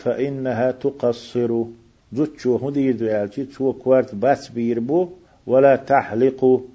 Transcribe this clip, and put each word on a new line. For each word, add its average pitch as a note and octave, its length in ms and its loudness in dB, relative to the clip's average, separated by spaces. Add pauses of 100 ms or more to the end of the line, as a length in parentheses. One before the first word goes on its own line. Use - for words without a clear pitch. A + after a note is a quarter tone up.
فإنها B2+ 680 -2
تقصر A#2+ 920 -2 (500)
زوتشو B2+ 420 -2
هدير C3+ 400 -2
دو A2+ 100 -4
يالشي G#2+ 400 -4
تو C3 280 -4
كوارت C3 420 0
باس C3+ 340 0
بيربو A#2+ 600 -2 (380)
ولا C3+ 280 6
تحلق B2+ 840 2 (140)